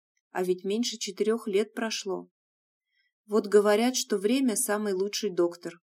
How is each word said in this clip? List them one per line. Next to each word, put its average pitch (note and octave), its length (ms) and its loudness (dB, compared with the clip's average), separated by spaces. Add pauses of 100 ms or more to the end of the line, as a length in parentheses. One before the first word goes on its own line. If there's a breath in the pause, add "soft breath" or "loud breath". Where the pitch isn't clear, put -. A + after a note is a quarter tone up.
(300)
А F#3 120 -4
ведь F#3 220 -2
меньше A3 340 -2
четырёх G#3+ 480 -2
лет G#3+ 280 0
прошло. F#3+ 540 -6 (1000)
Вот G#3 200 0
говорят, G#3 500 4
что G#3+ 220 -2
время – A#3 380 2
самый G#3 360 -2
лучший G3+ 380 -2
доктор. E3+ 560 -2